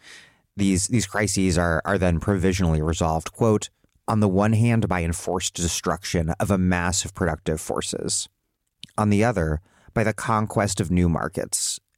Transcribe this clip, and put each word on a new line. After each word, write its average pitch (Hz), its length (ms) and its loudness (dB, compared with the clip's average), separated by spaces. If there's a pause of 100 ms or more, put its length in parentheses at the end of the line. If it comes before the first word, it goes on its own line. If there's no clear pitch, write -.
(560)
These, 98 320 2
these 110 180 0
crises 95 500 0
are, 85 300 2
are 95 140 0
then 87 200 2
provisionally 90 640 2
resolved, 80 500 -2
quote, 107 380 0 (380)
on 107 140 2
the 104 60 4
one 101 260 4
hand 113 340 4
by 90 160 -2
enforced 87 500 -4
destruction 82 760 -2 (100)
of 104 100 -2
a 101 80 2
mass 90 480 0
of - 80 -12
productive 78 480 -2
forces, - 640 -6 (720)
on 104 140 2
the 101 120 4
other 82 380 0 (320)
by 117 100 0
the 104 100 0
conquest 107 640 -2
of 85 100 -2
new 87 200 4
markets - 680 -4 (180)